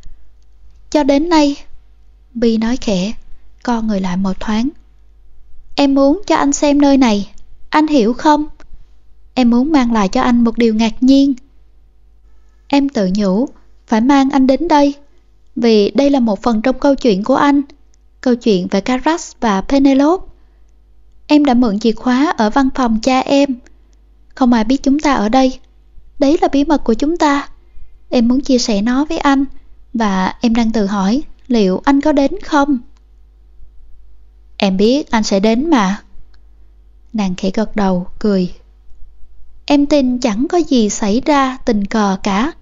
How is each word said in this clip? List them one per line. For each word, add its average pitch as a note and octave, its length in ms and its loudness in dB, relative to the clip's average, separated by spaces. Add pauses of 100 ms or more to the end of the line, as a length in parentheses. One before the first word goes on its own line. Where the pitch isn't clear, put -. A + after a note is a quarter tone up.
(880)
Cho D4+ 140 0
đến C#4+ 260 0
nay, D4 260 2 (800)
Bi A3+ 240 0
nói A3+ 200 -2
khẽ, G3+ 360 -4 (500)
co A#3 180 -4
người G#3+ 200 -2
lại F3+ 160 -4
một F#3+ 220 -4
thoáng. A3+ 300 -2 (1080)
"Em C#4 200 2
muốn C#4 320 2
cho D#4+ 80 2
anh C#4+ 180 0
xem C#4+ 280 2
nơi C#4 160 4
này, G#3+ 320 2 (400)
anh D4+ 180 2
hiểu B3 260 2
không? D4+ 320 0 (880)
Em B3 160 2
muốn B3 220 2
mang B3+ 220 2
lại G3+ 160 2
cho - 120 0
anh A#3+ 220 2
một A3+ 140 0
điều A3+ 180 2
ngạc A3+ 280 0
nhiên." C#4 300 4 (1300)
Em C#4 220 0
tự G3 260 -2
nhủ, G#3 300 0 (420)
phải A3 140 2
mang C4+ 280 4
anh C4 180 2
đến C#4 200 0
đây, C#4+ 280 4 (600)
vì A3 360 2
đây C#4 180 2
là C#4 100 2
một A3+ 220 0
phần A3 200 0
trong C4 180 -2
câu C#4 160 2
chuyện G#3 280 0
của B3+ 120 0
anh, C#4+ 260 2 (600)
câu B3 140 0
chuyện F#3+ 360 0
về G3 100 0
Carax C#4+ 580 -4
và G3 220 0
Penelope. C#4 640 2 (1000)
Em D4 180 4
đã B3+ 80 2
mượn A3+ 260 0
chìa A3+ 120 0
khóa B3+ 460 0
ở G#3+ 120 2
văn C4+ 260 2
phòng A3+ 260 0
cha C4 180 0
em. C#4 360 0 (800)
Không B3 180 2
ai A3+ 100 2
biết C4 200 -2
chúng C#4 160 2
ta C#4+ 140 0
ở G#3 160 0
đây. C4 300 2 (600)
Đấy C#4+ 220 2
là F4+ 60 0
bí C#4 160 0
mật D4 200 0
của A3+ 100 0
chúng D4 240 -2
ta. C#4+ 320 0 (600)
Em A#3 180 2
muốn B3+ 140 2
chia C4 160 0
sẻ G#3 240 -2
nó B3 240 0
với E4 120 -6
anh, C#4 280 0 (480)
và G3 480 -2
em A3+ 140 2
đang A3+ 160 0
tự G#3+ 140 0
hỏi G#3 380 -2 (240)
liệu G3+ 380 0
anh C#4 160 2
có D#4 100 2
đến C#4 200 2 (120)
không? C#4+ 340 0 (1800)
Em F#3+ 200 0
biết B3 340 0
anh A3 120 0
sẽ G3 160 0
đến A3+ 300 0
mà. G3+ 320 0 (1120)
Nàng F#3+ 220 -4
khẽ G3 180 -4
gật G#3+ 220 -4
đầu, F#3+ 320 0 (120)
cười. F#3+ 340 0 (1120)
Em C#4+ 200 2
tin B3+ 340 0
chẳng A#3+ 300 -2
có F4+ 80 0
gì B3+ 320 0
xảy G#3+ 360 -2
ra C4+ 400 0
tình G#3 200 0
cờ G3+ 380 -2
cả. G#3+ 280 -2 (100)